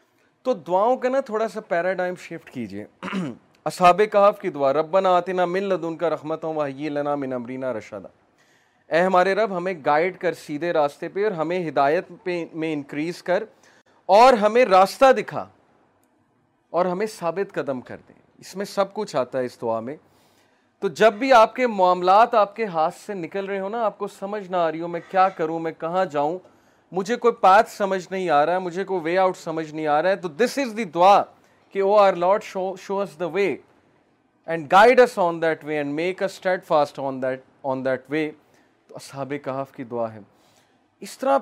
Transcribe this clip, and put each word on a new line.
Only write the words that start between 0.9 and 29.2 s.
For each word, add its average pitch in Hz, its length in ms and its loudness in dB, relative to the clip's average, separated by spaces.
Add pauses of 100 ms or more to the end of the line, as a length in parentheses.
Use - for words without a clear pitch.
کا 254 120 -2
نا 262 120 -2
تھوڑا 220 280 -4
سا 196 120 -12
پیراڈائم 180 540 -2
شفٹ - 360 -16
کیجیے۔ 104 340 -10 (180)
<clears throat> 185 500 -8 (120)
اصحاب 175 360 2 (120)
کہف 202 280 4
کی 185 100 -6
دعا، 139 220 0
ربنا 180 440 2
آتنا 180 280 0
من 180 180 -2
لدنک 165 420 -4
رحمتا 156 440 -4
وہیئ 147 400 -6
لنا 147 260 -4
من 135 180 -6
امرنا 127 400 -8
رشدا۔ 104 360 -12 (840)
اے 165 80 4
ہمارے 185 320 4
رب، 202 220 -2
ہمیں 180 180 -4 (120)
گائیڈ 170 320 0
کر 170 140 -2
سیدھے 151 400 -8
راستے 156 360 -2
پہ 185 160 -4
اور 214 80 -2
ہمیں 165 360 -4
ہدایت 147 360 0 (200)
پہ، 175 200 -6 (100)
میں 160 180 -6
انکریز 151 500 -8
کر 196 220 -2 (640)
اور 233 260 8
ہمیں 220 320 4
راستہ 196 480 6
دکھا 143 360 -4 (1200)
اور 175 160 0
ہمیں 185 200 -4
ثابت 185 480 -6
قدم 135 260 -6
کر 113 160 -16 (120)
دے۔ - 40 -20 (260)
اس - 180 -18
میں 202 80 -8
سب 196 300 -4
کچھ 208 220 -8
آتا 131 220 -4
ہے 127 60 -2
اس - 160 -10
دعا 113 200 -4
میں۔ 113 160 -12 (840)
تو 196 80 -4
جب 196 240 4
بھی 254 200 0
آپ 226 220 6
کے 254 120 0
معاملات 190 680 4
آپ 202 220 2
کے 226 80 -4
ہاتھ 170 300 -2
سے - 200 -12
نکل 196 320 -8
رہے 196 140 -6
ہو 190 80 -6
نا، 233 160 -4
آپ 202 140 -4
کو 202 100 -8
سمجھ 196 420 -10
نہ 185 60 -2
آ 165 160 0
رہی 160 80 -8
ہو، 170 80 -8
میں 170 120 -8 (100)
کیا 190 180 4
کروں، 165 300 -4
میں 165 200 -6
کہاں 180 260 -2
جاؤں، 151 340 -4 (540)
مجھے 196 240 -4
کوئی 233 180 2
پاتھ 202 360 6
سمجھ 190 400 -4
نہیں 185 200 -4
آ 147 160 4
رہا 165 60 0
ہے، 180 60 0
مجھے 185 260 -6
کوئی 185 160 -4
وے 165 180 0
آؤٹ 185 180 2